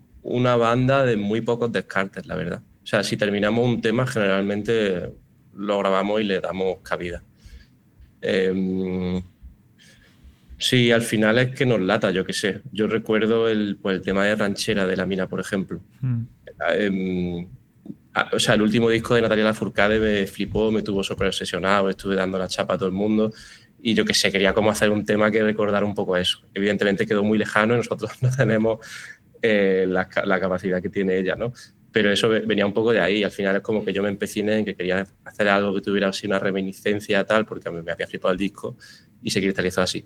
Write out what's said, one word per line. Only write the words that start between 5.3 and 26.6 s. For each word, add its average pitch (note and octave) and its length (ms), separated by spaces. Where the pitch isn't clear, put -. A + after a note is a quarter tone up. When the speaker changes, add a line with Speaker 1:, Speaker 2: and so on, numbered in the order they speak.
Speaker 1:
lo G2+ 260
grabamos G2 400
y A2 60
le F#2+ 160
damos F#2 420
cabida. F2 400
Em, F#2 1000
sí, B2 340
al A#2 120
final A2 340
es B2+ 180
que C3+ 100
nos A#2 140
lata, G2+ 320
yo F2+ 140
qué F#2+ 80
sé. - 280
Yo G#2 140
recuerdo A2 600
el, G#2 340
pues, G2 140
el F2 60
tema G2 240
de G#2 100
Ranchera G#2 500
de F#2 120
La F#2 80
Mina, F#2 240
por F#2 100
ejemplo. F#2 400
Speaker 2:
Mm. B2 200
Speaker 1:
Em, F#2 680
a-, - 200
o A2 60
sea, A2 160
el G#2+ 60
último A2+ 280
disco A2+ 260
de A2+ 60
Natalia G#2+ 240
Lafourcade G#2+ 540
me G#2 280
flipó, G#2 440
me G#2+ 100
tuvo G2 220
súper G2 240
obsesionado, F#2+ 600
estuve G2 260
dando F#2+ 220
la F#2 100
chapa G2 280
a - 20
todo F#2+ 100
el F#2 80
mundo. G#2+ 360
Y A2+ 100
yo G#2+ 100
qué G#2 80
sé, G2 180
quería F#2+ 220
como G#2+ 180
hacer G#2 180
un G#2 160
tema G#2+ 240
que A2 140
recordara G#2 420
un G#2 80
poco F#2 220
eso. F2+ 240
Evidentemente G2+ 520